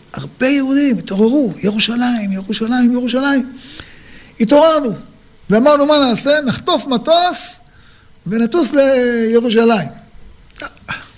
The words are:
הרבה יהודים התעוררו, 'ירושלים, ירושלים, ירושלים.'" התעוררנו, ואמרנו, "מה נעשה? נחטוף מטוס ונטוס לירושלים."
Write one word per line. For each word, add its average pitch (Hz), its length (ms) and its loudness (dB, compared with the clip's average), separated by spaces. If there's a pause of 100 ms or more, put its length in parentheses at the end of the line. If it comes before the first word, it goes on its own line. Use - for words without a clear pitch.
(120)
הרבה 143 340 -6
יהודים 277 520 0
התעוררו, 220 540 0 (100)
'ירושלים, 220 680 -2
ירושלים, 226 600 -2
ירושלים.'" 254 600 -2 (880)
התעוררנו, 294 520 4 (580)
ואמרנו, 285 360 4
"מה 302 120 4
נעשה? 277 480 2
נחטוף 277 400 -4
מטוס 320 760 -2 (640)
ונטוס 233 460 0
לירושלים." 233 1160 2 (1300)